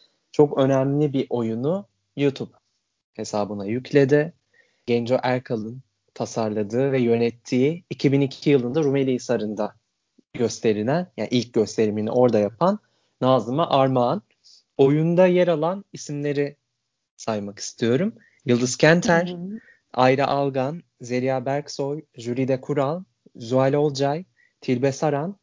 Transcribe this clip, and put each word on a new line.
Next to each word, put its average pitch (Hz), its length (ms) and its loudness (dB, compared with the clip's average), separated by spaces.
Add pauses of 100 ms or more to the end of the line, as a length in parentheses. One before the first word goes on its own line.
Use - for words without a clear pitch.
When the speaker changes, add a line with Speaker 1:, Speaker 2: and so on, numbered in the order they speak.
(320)
Speaker 1:
çok 143 260 4
önemli 135 540 2
bir 131 180 -2
oyunu 120 560 -4 (300)
YouTube 135 360 -2 (600)
hesabına 104 520 -6
yükledi. 139 680 2 (540)
Genco 120 360 0
Erkal'ın 123 600 -4 (320)
tasarladığı 110 800 -2
ve 135 80 0
yönettiği 120 920 0
iki - 220 0
bin 139 80 4
iki 139 300 -2
yılında 131 320 2
Rumeli 135 320 0
Hisarı'nda 107 600 -4 (600)
gösterilen, 117 720 -2 (100)
yani 110 140 -6
ilk 123 240 -2
gösterimini 107 560 0
orada 123 280 4
yapan 139 400 0 (420)
Nazım'a 127 500 2
armağan. 135 520 2 (560)
Oyunda 160 480 4
yer 180 220 4
alan 175 440 -2
isimleri 143 640 -4 (600)
saymak 101 420 -6
istiyorum. 135 560 -2 (300)
Yıldız 123 320 0
Kenter, 170 500 4
Speaker 2:
Hı 175 60 -8
hı. 185 280 -12 (340)
Speaker 1:
Ayra 131 340 2
Algan, 139 540 -2 (180)
Zeliha 127 460 -4
Berksoy, 143 560 -6 (120)
Jülide 127 460 -4
Kural, 147 420 -4 (340)
Zuhal 131 360 0
Olcay, 143 520 -2 (360)
Tilbe 131 320 0
Saran, 151 500 -2